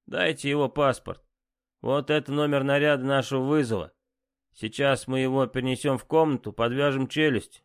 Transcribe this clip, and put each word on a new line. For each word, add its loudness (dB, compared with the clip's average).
Дайте -2
его 0
паспорт. -2
Вот -2
это -2
номер 0
наряда 2
нашего 0
вызова. 0
Сейчас -2
мы -2
его 2
перенесем -2
в -8
комнату, 0
подвяжем 0
челюсть, -2